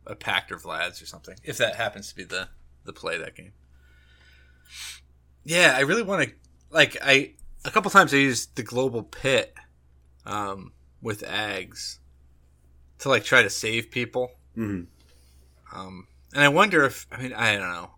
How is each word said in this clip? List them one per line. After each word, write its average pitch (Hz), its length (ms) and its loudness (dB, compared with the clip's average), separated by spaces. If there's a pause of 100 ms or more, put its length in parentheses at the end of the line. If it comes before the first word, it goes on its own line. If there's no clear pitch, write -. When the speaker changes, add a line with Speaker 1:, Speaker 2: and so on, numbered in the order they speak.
Speaker 1:
a 104 100 -14
Pact 92 360 -4
or 90 60 -12
Vlad's 85 440 -8
or 82 40 -20
something, 92 380 -18
if 147 140 -10
that 107 180 0
happens 104 340 -6
to - 60 -18
be 92 80 -12
the, 92 260 -8 (360)
the - 80 -12
play 82 240 -6
that - 180 -12
game. 95 160 -20 (1900)
Yeah, 165 320 6
I 135 60 4
really 190 220 2
wanna, 180 240 0 (420)
like, 151 340 4
I, 135 300 4 (320)
a - 60 -8
couple 202 200 0
times 165 220 8
I 139 40 6
used 135 380 0
the 123 80 -6
Global 120 400 -2
Pit, - 500 -2 (720)
um, 98 480 -6 (280)
with 110 220 -6
Ags 101 760 -8 (1000)
to, 139 100 -4
like, 117 140 4
try 127 180 6
to 101 80 4
save 113 420 -4
people. 123 400 -4 (260)
Speaker 2:
Mm-hmm. 101 260 -6 (960)
Speaker 1:
Um, 92 300 -16 (260)
and 143 100 2
I 143 60 8
wonder 170 340 4
if, - 280 -2
I 123 100 -12
mean, 127 120 -10
I 107 220 2
don't 92 160 -4
know. 87 260 -10